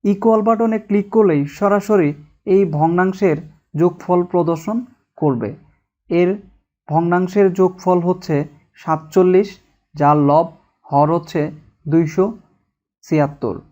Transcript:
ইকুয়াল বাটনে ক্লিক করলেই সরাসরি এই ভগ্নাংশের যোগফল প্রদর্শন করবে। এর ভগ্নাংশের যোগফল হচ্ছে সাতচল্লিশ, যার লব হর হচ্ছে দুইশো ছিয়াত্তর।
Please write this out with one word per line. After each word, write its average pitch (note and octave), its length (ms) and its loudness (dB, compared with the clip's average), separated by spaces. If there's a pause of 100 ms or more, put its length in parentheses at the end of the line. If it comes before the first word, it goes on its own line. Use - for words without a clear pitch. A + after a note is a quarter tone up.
ইকুয়াল G#3+ 380 2
বাটনে A3 380 0
ক্লিক G3+ 360 -2
করলেই F#3 300 4
সরাসরি G3 640 0 (360)
এই G3 200 2
ভগ্নাংশের F3 720 0 (420)
যোগফল F3 440 0
প্রদর্শন F3 540 -2 (440)
করবে। B2+ 340 -2 (540)
এর F3 200 2 (640)
ভগ্নাংশের F3+ 640 0
যোগফল F#3 540 0
হচ্ছে F3+ 280 -4 (460)
সাতচল্লিশ, F#3 680 0 (460)
যার D3 220 2
লব D3 300 2 (440)
হর D3 240 2
হচ্ছে E3 260 -6 (500)
দুইশো E3 340 0 (800)
ছিয়াত্তর। C#3+ 500 -2 (160)